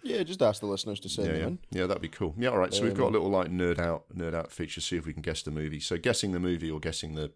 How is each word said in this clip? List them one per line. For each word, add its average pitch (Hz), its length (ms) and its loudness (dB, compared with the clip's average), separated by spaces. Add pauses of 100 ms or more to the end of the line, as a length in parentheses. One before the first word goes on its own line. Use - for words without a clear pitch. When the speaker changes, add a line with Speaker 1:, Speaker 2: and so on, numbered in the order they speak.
Speaker 1:
Yeah, 233 200 0
just 185 200 -2
ask 107 180 4
the 104 60 -4
listeners 101 340 -2
to - 80 -10
send 98 200 0
Speaker 2:
Yeah, 80 60 2
Speaker 1:
them 78 80 0
Speaker 2:
yeah. 87 60 0
Speaker 1:
in. 180 100 -4 (220)
Speaker 2:
Yeah, 90 60 2
that'd 92 160 0
be 85 60 -6
cool. 82 300 -4
Yeah, 123 120 2
all 113 80 4
right. 92 160 2
So 101 80 4
we've 113 120 2
got 127 100 4
a - 20 6
Speaker 1:
Um, 113 80 4
Speaker 2:
little, 98 160 4
like, 92 200 4
nerd 87 280 2
out, 85 260 0 (100)
nerd 82 200 -2
out 82 180 -4
feature. - 280 -6
See - 160 -2
if 78 100 -2
we 78 60 -6
can 76 100 -8
guess 78 200 -4
the - 80 -6
movie. 76 300 -4
So - 180 -2
guessing 104 340 2
the 87 80 0
movie 87 300 0
or 78 100 -2
guessing 78 340 -6
the, 76 220 -4